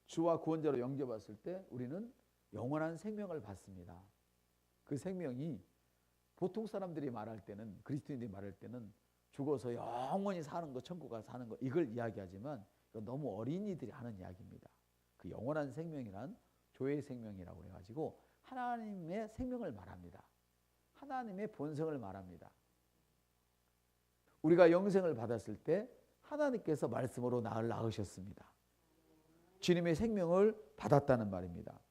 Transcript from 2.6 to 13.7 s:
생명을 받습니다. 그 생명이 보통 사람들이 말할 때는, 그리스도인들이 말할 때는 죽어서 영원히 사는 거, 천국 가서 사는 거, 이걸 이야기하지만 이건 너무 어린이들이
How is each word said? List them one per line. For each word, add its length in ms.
생명을 440
받습니다. 600
그 140
생명이 640
보통 320
사람들이 420
말할 360
때는, 380
그리스도인들이 460
말할 240
때는 400
죽어서 420
영원히 680
사는 300
거, 80
천국 280
가서 160
사는 220
거, 140
이걸 280
이야기하지만 760
이건 140
너무 340
어린이들이 520